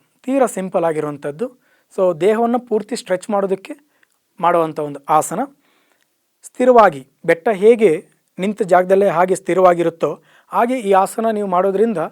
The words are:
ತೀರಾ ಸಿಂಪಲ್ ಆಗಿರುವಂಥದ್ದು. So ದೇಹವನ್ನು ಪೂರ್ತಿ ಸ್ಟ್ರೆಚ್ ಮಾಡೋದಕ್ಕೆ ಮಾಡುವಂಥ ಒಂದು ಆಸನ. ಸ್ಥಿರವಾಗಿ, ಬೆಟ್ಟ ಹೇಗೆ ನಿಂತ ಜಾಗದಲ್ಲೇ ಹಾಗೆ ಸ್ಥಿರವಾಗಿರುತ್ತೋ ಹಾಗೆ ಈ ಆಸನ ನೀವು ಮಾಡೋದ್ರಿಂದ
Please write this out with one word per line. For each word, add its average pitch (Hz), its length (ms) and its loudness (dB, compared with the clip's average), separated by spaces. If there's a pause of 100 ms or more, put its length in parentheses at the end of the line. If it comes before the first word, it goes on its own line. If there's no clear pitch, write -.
(240)
ತೀರಾ 262 220 0
ಸಿಂಪಲ್ 185 380 -4
ಆಗಿರುವಂಥದ್ದು. 151 760 -6 (380)
So 180 260 0
ದೇಹವನ್ನು 220 380 0
ಪೂರ್ತಿ 214 360 -4
ಸ್ಟ್ರೆಚ್ 185 340 -8
ಮಾಡೋದಕ್ಕೆ 196 440 -4 (640)
ಮಾಡುವಂಥ 170 400 0
ಒಂದು 147 200 -8 (100)
ಆಸನ. 156 300 0 (1040)
ಸ್ಥಿರವಾಗಿ, 214 680 2 (140)
ಬೆಟ್ಟ 165 240 0
ಹೇಗೆ 208 600 2 (300)
ನಿಂತ 196 220 -6
ಜಾಗದಲ್ಲೇ 190 480 2
ಹಾಗೆ 180 260 0
ಸ್ಥಿರವಾಗಿರುತ್ತೋ 170 880 0 (240)
ಹಾಗೆ 240 320 -2
ಈ 196 120 -2
ಆಸನ 196 380 0
ನೀವು 208 180 -4
ಮಾಡೋದ್ರಿಂದ 190 500 0 (140)